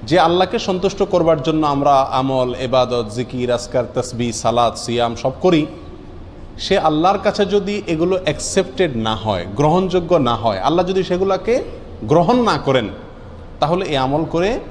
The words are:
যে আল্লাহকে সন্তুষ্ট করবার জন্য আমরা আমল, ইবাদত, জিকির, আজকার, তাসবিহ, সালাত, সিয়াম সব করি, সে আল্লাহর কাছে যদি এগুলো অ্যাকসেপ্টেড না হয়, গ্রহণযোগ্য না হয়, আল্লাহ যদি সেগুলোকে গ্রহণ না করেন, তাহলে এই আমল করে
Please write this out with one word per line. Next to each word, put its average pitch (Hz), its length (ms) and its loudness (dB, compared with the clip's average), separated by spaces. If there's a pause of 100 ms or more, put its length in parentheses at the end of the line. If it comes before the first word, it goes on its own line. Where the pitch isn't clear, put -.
যে 139 160 2
আল্লাহকে 185 400 2
সন্তুষ্ট 190 440 -2
করবার 165 400 2
জন্য 156 240 2
আমরা 143 340 4
আমল, 131 520 0 (100)
ইবাদত, 120 420 2 (100)
জিকির, 123 360 -2
আজকার, 120 320 -2 (100)
তাসবিহ, 120 380 -2
সালাত, 117 460 2
সিয়াম 117 380 -2
সব 131 160 -2 (100)
করি, 165 240 4 (920)
সে 190 220 0
আল্লাহর 160 380 2
কাছে 202 280 0
যদি 202 420 0
এগুলো 170 360 0
অ্যাকসেপ্টেড 170 760 -2
না 110 180 0
হয়, 95 300 -2 (100)
গ্রহণযোগ্য 175 600 2
না 123 200 2
হয়, 107 240 -2
আল্লাহ 160 260 2
যদি 185 180 0
সেগুলোকে 190 600 0 (400)
গ্রহণ 175 400 4
না 185 140 2
করেন, 127 320 0 (720)
তাহলে 175 260 0
এই 143 120 -2
আমল 139 280 2
করে 180 340 0 (120)